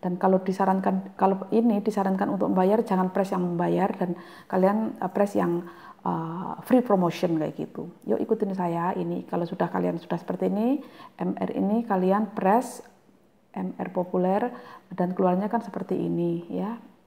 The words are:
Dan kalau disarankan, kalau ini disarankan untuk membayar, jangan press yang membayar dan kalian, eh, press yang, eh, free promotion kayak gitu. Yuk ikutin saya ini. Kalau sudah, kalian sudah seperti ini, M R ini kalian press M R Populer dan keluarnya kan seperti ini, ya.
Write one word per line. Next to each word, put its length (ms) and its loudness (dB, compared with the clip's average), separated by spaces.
Dan 160 -4
kalau 240 4
disarankan, 720 0
kalau 400 0
ini 240 4
disarankan 560 0
untuk 160 0
membayar, 320 4
jangan 320 2
press 160 0
yang 240 -2
membayar 400 2
dan 240 -4
kalian, 480 2
eh, 80 -4
press 320 0
yang, 240 0
eh, 500 -4
free 160 6
promotion 560 2
kayak 160 -2
gitu. 320 -8
Yuk 80 2
ikutin 320 0
saya 480 -2
ini. 320 -4
Kalau 160 -2
sudah, 240 -2
kalian 320 -2
sudah 160 -4
seperti 320 -2
ini, 320 0
M 160 -2
R 160 -4
ini 320 0
kalian 480 2
press 480 2
M 240 -6
R 160 -6
Populer 560 0
dan 240 -2
keluarnya 320 2
kan 160 -2
seperti 320 -6
ini, 560 -2
ya. 320 -6